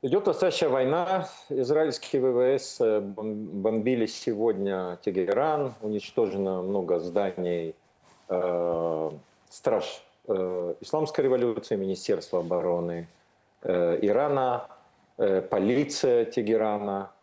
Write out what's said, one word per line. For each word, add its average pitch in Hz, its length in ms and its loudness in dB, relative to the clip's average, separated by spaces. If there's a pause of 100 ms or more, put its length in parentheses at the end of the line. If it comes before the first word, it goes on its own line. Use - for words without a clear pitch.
Идёт 196 200 2
настоящая 170 400 2
война. 160 600 0 (220)
Израильские 139 720 0
В 131 120 4
В 120 60 2
С, 127 400 2
э, 110 200 4
бом-, 104 480 -6 (160)
бомбили 113 420 2
сегодня 98 960 -2
Тегеран. 127 800 0
Уничтожено 98 800 -2
много 90 380 0
зданий, 87 760 -2 (560)
э, 85 800 0 (380)
страж, - 540 -2 (240)
э, 90 520 -2
исламской 151 440 -2
революции, 120 520 0
Министерство 95 680 -2
обороны, 85 680 -2 (560)
э, 87 400 2
Ирана, 127 640 2 (500)
э, 98 240 2
полиция 120 840 2
Тегерана 104 840 0 (140)